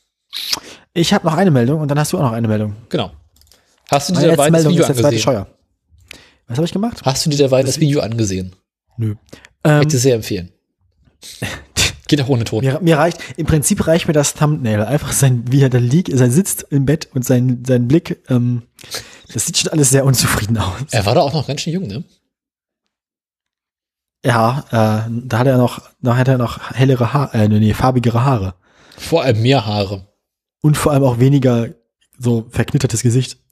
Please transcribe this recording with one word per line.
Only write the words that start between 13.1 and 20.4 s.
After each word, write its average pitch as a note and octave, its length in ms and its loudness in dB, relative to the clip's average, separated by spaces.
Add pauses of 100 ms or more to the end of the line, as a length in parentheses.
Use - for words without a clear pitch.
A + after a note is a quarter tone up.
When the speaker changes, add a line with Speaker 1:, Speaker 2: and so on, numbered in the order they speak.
Speaker 1:
im E3 80 -6
Prinzip D#3 420 0
reicht E3 200 2
mir E3+ 60 0
das D3 200 0
Thumbnail. C3 500 0
Einfach C3 280 -4
sein, B2+ 380 2
wie C#3 120 4
er C3+ 80 4
da B2 80 0
liegt, C3+ 400 0
sein B2 140 4
sitzt F3 380 0
im C#3 160 0
Bett D3 280 -2
und B2+ 120 -4
sein, B2 420 0
sein B2 200 2
Blick, E3 420 0
ähm, B2 340 0 (720)
das A2+ 120 -4
sieht - 120 -4
schon - 140 -2
alles D3 180 2
sehr C3+ 160 2
unzufrieden A2+ 520 0